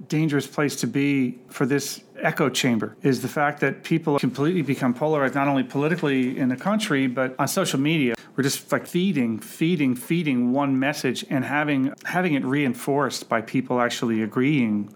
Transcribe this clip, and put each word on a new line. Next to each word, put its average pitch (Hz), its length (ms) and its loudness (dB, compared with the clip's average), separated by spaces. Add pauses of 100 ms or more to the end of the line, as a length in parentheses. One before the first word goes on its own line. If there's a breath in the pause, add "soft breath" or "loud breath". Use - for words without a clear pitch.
dangerous 151 400 0
place 147 300 0
to 131 100 -2
be 139 520 0 (100)
for - 160 -2
this 139 360 -2 (160)
echo 156 320 0
chamber, 113 520 0
is 127 200 2
the 123 60 -2
fact 147 320 -2
that 139 240 -2
people 160 360 0
completely 151 420 0
become 131 320 0
polarized, 143 420 0
not 139 120 2
only 135 160 2
politically 139 720 0
in 131 120 0
the 127 60 0
country, 156 520 0
but 127 300 -2
on 139 100 0
social 156 320 0
media. 143 360 2 (200 loud breath)
We're 127 80 0
just, - 280 -4
like, 131 140 0
feeding, 147 540 0
feeding, 147 560 0
feeding 127 560 0
one 135 260 2
message 135 520 -2
and 131 160 0
having, 143 480 0 (100)
having 175 300 0
it 131 100 0
reinforced 135 840 -2
by 113 120 0
people 127 380 -2
actually 120 420 0
agreeing 113 760 0